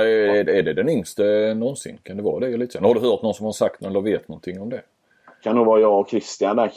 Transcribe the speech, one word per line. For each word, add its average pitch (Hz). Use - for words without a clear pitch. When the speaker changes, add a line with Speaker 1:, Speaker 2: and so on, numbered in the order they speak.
Speaker 1:
är, 110
Speaker 2:
Ja. 82
Speaker 1:
är 95
det 80
den 101
yngste 107
någonsin? 120
Kan 95
det 104
vara 85
det 127
i 120
elitserien? 120
Har 117
du 113
hört 117
någon 107
som 107
har 107
sagt -
något 98
eller 98
vet 101
någonting 90
om 110
det? 123
Speaker 2:
Kan 113
nog 120
vara 110
jag 104
och 101
Christian 104
där 117